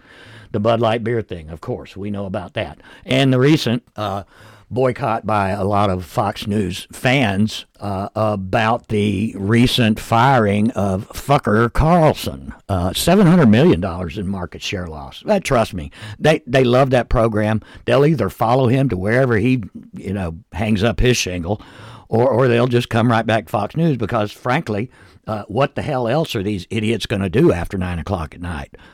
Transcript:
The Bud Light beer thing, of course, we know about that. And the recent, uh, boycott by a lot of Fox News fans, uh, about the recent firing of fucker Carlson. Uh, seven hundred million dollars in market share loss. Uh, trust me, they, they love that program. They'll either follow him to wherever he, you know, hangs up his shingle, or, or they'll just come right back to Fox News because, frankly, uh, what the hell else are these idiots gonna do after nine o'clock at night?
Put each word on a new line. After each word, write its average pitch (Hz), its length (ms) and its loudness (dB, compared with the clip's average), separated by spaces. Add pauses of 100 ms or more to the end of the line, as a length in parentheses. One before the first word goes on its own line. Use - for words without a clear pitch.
(520)
The - 80 -4
Bud 113 200 2
Light 117 240 0
beer 113 180 -2
thing, 82 300 -12
of 82 100 -14
course, - 340 -10
we 104 140 -10
know 101 160 -6
about 95 300 -8
that. 80 240 -8 (260)
And 131 260 2
the 127 60 4
recent, 127 460 2 (120)
uh, 101 280 -6 (480)
boycott 120 560 -2
by 101 220 0
a 98 140 -2
lot 101 280 2
of 90 140 -4
Fox - 420 -4
News 101 440 -4
fans, 110 760 -2 (140)
uh, 101 360 -6
about 107 720 -2
the 104 500 0
recent 110 640 2
firing 113 720 2
of 95 380 -2
fucker 117 640 0
Carlson. 139 800 2 (160)
Uh, 90 260 -2
seven 185 340 4
hundred 160 220 6
million 131 300 6
dollars 87 380 -6
in 98 100 -6
market 92 360 -8
share 90 240 -6
loss. 73 400 -14
Uh, 202 120 2
trust 120 360 0
me, 73 160 -10 (260)
they, 156 300 0
they 131 160 2
love 123 260 4
that 123 200 0
program. 110 520 0 (240)
They'll 127 220 4
either 127 220 2
follow 120 400 2
him 131 200 2
to 92 80 -4
wherever 117 400 2
he, 123 260 0 (300)
you 95 200 -8
know, 87 260 -6 (140)
hangs 107 300 0
up 113 160 0
his 120 180 4
shingle, 90 440 -4 (460)
or, 117 200 2
or 127 200 2
they'll 120 200 2
just 120 220 0
come 117 220 2
right 113 140 2
back 107 200 0
to - 60 -16
Fox 104 240 -4
News 160 220 0
because, 107 340 -2
frankly, 123 580 -4 (380)
uh, 107 200 -6
what 135 280 -2
the - 80 -6
hell 127 240 -2
else 147 280 -2
are 107 60 -2
these 95 300 -4
idiots 107 340 -2
gonna 98 240 -2
do 135 220 4
after 87 260 -4
nine 90 220 -4
o'clock 80 340 -6
at 87 80 -18
night? 82 340 -10 (180)